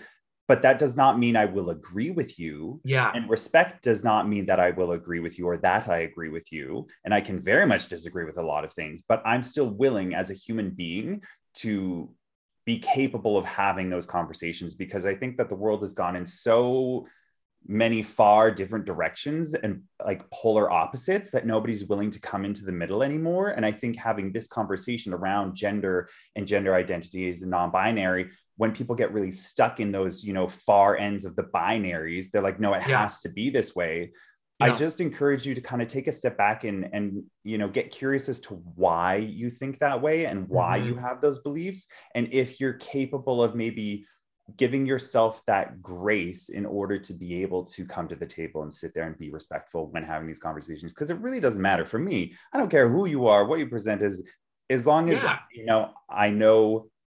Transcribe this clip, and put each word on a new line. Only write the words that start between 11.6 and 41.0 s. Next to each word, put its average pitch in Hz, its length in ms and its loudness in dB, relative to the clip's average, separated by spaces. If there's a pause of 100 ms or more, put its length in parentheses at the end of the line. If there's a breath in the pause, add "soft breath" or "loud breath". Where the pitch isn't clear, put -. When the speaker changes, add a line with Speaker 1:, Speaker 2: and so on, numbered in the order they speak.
Speaker 1:
be 113 140 -2
capable 120 580 0
of 90 80 2
having 95 460 -2
those 90 160 -4
conversations, 85 720 -6
because 92 280 -6
I 95 120 0
think 123 220 -8
that 104 100 0
the 101 80 -8
world 107 260 -2
has 92 120 -6
gone 90 200 -2
in 90 120 -6
so 123 800 0 (580 soft breath)
many 110 360 2
far 107 500 8
different 98 320 -4
directions 143 720 -4
and, 101 280 -4 (220)
like, 98 260 -4
polar 107 400 2
opposites 185 600 0
that - 140 0
nobody's 110 380 -2
willing 104 260 -2
to 104 100 -10
come 98 240 -6
into 98 200 -6
the 95 80 -6
middle 90 300 -2
anymore. 165 480 -2
And 113 160 -2
I 107 60 0
think 113 240 -4
having 104 360 -4
this 113 160 -6
conversation 107 640 -4
around 95 440 -2
gender 98 520 -2 (280 loud breath)
and 101 100 -6
gender 98 280 2
identities 90 680 -2
and 92 80 -6
non-binary, 92 800 0 (260 loud breath)
when 110 160 0
people 123 240 -6
get 113 160 0
really 101 180 -2
stuck - 500 -2
in 104 120 -2
those, 95 320 -4
you 104 80 -6
know, 92 160 0
far 101 480 4
ends 101 280 -4
of 85 120 -12
the 90 80 -2
binaries, 90 840 -2
they're 104 120 0
like, 98 180 -2
"No, 101 140 2
it 92 120 0
Speaker 2:
Yeah. 127 160 4
Speaker 1:
has - 200 -6
to - 60 -8
be 104 220 -4
this 131 260 0
way." 85 360 -4 (480 soft breath)
I 123 80 6
Speaker 2:
Yeah. 123 80 4
Speaker 1:
just 156 240 -2
encourage 143 460 0
you 135 100 -4
to 123 40 -8
kind 123 220 -6
of 113 60 -4
take 135 200 -6
a 143 40 0
step - 260 -2
back 104 260 2
and, 98 280 -4
and, 101 320 -6 (200)
you 110 140 -4
know, 104 100 -2
get 107 220 -4
curious 135 380 -2
as 127 120 -4
to - 140 -14 (220)
why 87 400 2
you 110 340 -4
think 135 300 -8
that 139 220 2
way 156 240 2
and 95 220 -6
why 90 300 2
Speaker 2:
Mm-hmm. 110 100 -2
Speaker 1:
you 120 80 -2
have 123 240 -8